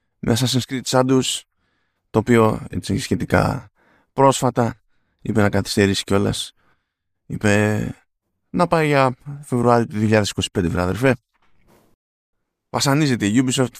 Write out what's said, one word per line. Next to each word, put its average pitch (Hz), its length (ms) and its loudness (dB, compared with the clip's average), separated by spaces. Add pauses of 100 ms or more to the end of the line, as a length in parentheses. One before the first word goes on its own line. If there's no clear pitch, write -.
(180)
Με 117 200 -2
Assassin's 123 300 0
Creed 131 180 -8
Shadows, 127 540 0 (680)
το 110 80 0
οποίο, 117 520 2
έτσι, - 280 -4
σχετικά - 720 -2 (420)
πρόσφατα 127 680 0 (400)
είπε 107 200 -2
να 104 80 4
καθυστερήσει 98 560 0
κιόλας. 104 480 -2 (720)
Είπε 107 680 -2 (560)
να 180 160 0
πάει 160 200 0
για 135 280 2 (280)
Φεβρουάριο 120 440 2
του - 60 -14
δύο 107 120 -2
χιλιάδες 107 260 2
είκοσι - 200 -6
πέντε, 87 180 0
βρε 87 140 -2
αδερφέ. 117 340 0 (1500)
Βασανίζεται 135 560 0
η 120 200 2
Ubisoft, 127 340 -2